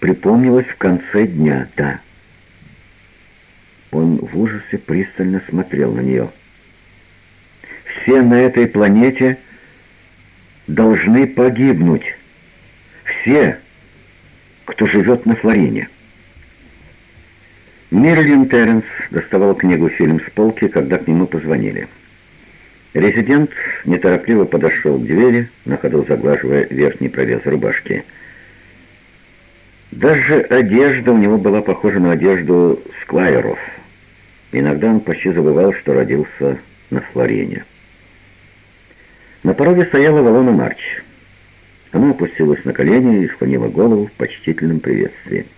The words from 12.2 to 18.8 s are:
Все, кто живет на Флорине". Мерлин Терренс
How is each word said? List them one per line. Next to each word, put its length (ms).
Все, 540
кто 220
живет 400
на 80
Флорине". 540
Мерлин 580
Терренс 360